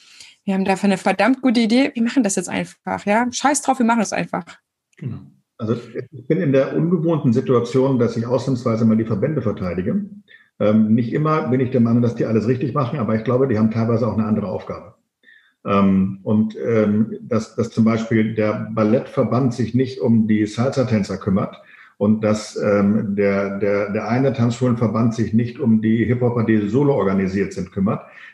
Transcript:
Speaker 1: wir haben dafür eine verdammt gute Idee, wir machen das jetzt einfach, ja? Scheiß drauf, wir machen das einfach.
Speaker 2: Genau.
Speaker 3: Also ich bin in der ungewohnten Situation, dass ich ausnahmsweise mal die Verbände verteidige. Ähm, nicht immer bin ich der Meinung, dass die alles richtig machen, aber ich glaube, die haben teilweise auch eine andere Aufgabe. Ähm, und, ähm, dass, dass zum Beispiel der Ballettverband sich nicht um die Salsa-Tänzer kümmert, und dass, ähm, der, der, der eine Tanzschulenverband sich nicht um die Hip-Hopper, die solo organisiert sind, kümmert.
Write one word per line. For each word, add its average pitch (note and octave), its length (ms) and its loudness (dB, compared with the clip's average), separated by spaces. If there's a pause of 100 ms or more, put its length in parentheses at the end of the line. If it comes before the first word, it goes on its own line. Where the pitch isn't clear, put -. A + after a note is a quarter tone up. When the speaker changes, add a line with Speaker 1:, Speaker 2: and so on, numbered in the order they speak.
(440)
Speaker 1:
wir G3 80 -2
haben F#3+ 140 0
dafür G3 220 0
eine F#3+ 100 2
verdammt G#3 420 0
gute A#3+ 200 2
Idee, B3 340 2
wir A3+ 80 -2
machen A#3 200 0
das G3 140 -2
jetzt F3+ 140 -4
einfach, F#3 560 -8
ja? A3 240 2
Scheiß C#4 320 0
drauf, C4 160 0
wir A#3 80 2
machen A#3 140 2
das G3 120 -2
einfach. F3 320 -4 (540)
Speaker 2:
Genau. G#2+ 220 -10 (360)
Speaker 3:
Also A2+ 180 -4
ich - 520 -12
bin D#3+ 120 2
in D#3 140 0
der C3+ 240 2
ungewohnten D#3+ 560 2
Situation, C3 640 2
dass A#2+ 200 0
ich A2+ 80 -4
ausnahmsweise A#2+ 580 0
mal A2 140 4
die A2 80 0
Verbände C3 340 -2
verteidige. G2+ 640 -4 (560)
Ähm, G#2+ 340 4
nicht A#2+ 200 0
immer D#3 340 0
bin C3 120 0
ich B2 100 -2
der B2 100 0
Meinung, A#2 220 2
dass A2+ 140 0
die C#3+ 100 -2
alles A2 200 0
richtig B2+ 280 -2
machen, C#3+ 240 -2
aber A2 160 -2
ich A2 100 -4
glaube, B2+ 240 0
die G#2+ 80 0
haben A2 140 2
teilweise A2+ 360 0
auch G#2 120 -2
eine G#2+ 80 0
andere G2+ 220 -2
Aufgabe. - 480 -10 (680)
Ähm, F#2+ 600 2
und, A2 320 0
ähm, A2 640 0
dass, - 340 -4
dass A#2 140 -2
zum A2+ 140 2
Beispiel A2 500 2
der G#2+ 400 -2
Ballettverband A#2 800 0
sich A#2 200 -2
nicht B2+ 260 -2
um A2+ 280 2
die G#2+ 160 2
Salsa-Tänzer A#2 720 -2
kümmert, G2+ 400 -2 (400)
und G#2+ 280 2
dass, G#2+ 320 -2
ähm, G2+ 580 0
der, G2 440 0
der, G2+ 320 0
der G#2+ 180 -4
eine B2+ 240 0
Tanzschulenverband A#2 840 0
sich G2 180 -2
nicht A#2 280 0
um A2+ 200 2
die A2 240 2
Hip-Hopper, A#2+ 400 0
die G#2 240 2
solo C#3 260 2
organisiert G2 580 0
sind, F#2 180 -8
kümmert. G2+ 320 -2 (320)